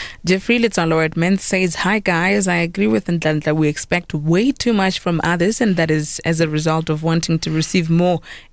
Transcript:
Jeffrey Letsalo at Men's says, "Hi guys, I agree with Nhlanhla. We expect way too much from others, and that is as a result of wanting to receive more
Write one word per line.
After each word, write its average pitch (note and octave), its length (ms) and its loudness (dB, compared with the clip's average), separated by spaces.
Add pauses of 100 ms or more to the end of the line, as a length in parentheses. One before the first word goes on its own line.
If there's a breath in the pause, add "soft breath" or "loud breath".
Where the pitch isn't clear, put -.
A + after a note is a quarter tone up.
(260 loud breath)
Jeffrey F#3+ 320 2
Letsalo E3 480 2
at D#3+ 100 -4
Men's F3+ 280 0
says, F#3 320 0
"Hi G#3 240 0
guys, F#3+ 480 0
I F3 80 0
agree F3 320 0
with G#3+ 180 0
Nhlanhla. D#3 500 0
We D#3 120 2
expect - 480 -4
way E3+ 360 2
too A#3+ 220 -2
much F#3+ 240 2
from E3+ 260 -2
others, F3 380 0
and G#3 140 2
that D#3+ 160 0
is D3+ 340 -2
as E3 160 0
a E3 60 2
result D#3+ 420 -2
of D#3 140 -2
wanting E3 360 0
to D#3+ 120 -4
receive D#3+ 360 0
more E3+ 340 2 (320 loud breath)